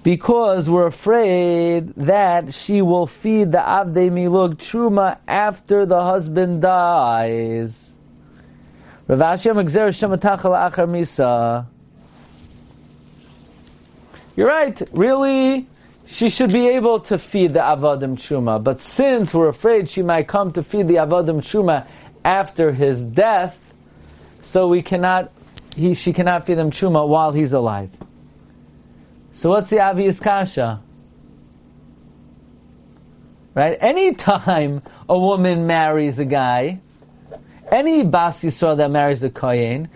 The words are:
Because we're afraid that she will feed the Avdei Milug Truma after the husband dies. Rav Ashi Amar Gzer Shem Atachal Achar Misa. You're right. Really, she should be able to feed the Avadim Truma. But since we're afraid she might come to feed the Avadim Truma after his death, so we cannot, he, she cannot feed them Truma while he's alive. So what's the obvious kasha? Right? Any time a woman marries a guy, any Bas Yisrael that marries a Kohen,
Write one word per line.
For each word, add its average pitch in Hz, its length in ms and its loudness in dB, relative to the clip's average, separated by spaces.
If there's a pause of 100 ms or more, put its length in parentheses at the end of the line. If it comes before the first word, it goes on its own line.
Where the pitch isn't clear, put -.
Because 190 680 2
we're 175 180 4
afraid 175 1080 0
that 175 580 0
she 202 280 0
will 175 260 2
feed 214 460 0
the 175 60 4
Avdei 180 520 0
Milug 175 440 0
Truma 202 600 -2 (100)
after 202 580 0
the 175 160 2
husband 175 600 -2
dies. 117 1300 -2 (1120)
Rav 131 120 2
Ashi 175 320 -2
Amar 208 120 0
Gzer 190 300 0
Shem 208 180 -4
Atachal 185 600 -2
Achar 170 180 -2
Misa. 120 760 -2 (2750)
You're 202 120 2
right. 294 340 0 (120)
Really, 262 720 0 (380)
she - 240 -2
should 220 240 0
be 247 160 2
able 233 320 2
to 196 160 -4
feed 180 360 0
the 165 60 2
Avadim 139 560 0
Truma. 117 480 -2
But 135 160 0
since 247 540 0
we're 165 160 4
afraid 214 400 0
she 190 140 -4
might 165 260 0
come 196 240 -2
to 170 100 -4
feed 202 240 -2
the 170 80 4
Avadim 160 460 0
Truma 175 440 0 (380)
after 170 480 0
his 131 320 0
death, 180 560 0 (840)
so 185 260 0
we 175 140 2
cannot, 185 500 -2 (420)
he, 170 200 0
she - 180 -4
cannot 175 340 0
feed 175 100 0
them 156 160 -2
Truma 156 360 0
while 156 240 2
he's 143 220 -2
alive. 107 360 -2 (1500)
So 165 140 -2
what's 196 200 0
the 214 100 2
obvious 196 400 0
kasha? 185 600 -2 (2750)
Right? 151 240 0
Any 359 340 2
time 156 680 -2 (260)
a 180 100 2
woman 180 480 0
marries 156 540 0
a 143 60 -2
guy, 135 540 -2 (920)
any 294 320 2
Bas 170 400 0
Yisrael 160 340 0
that 143 140 0
marries 143 320 0
a 131 60 -2
Kohen, 123 680 -2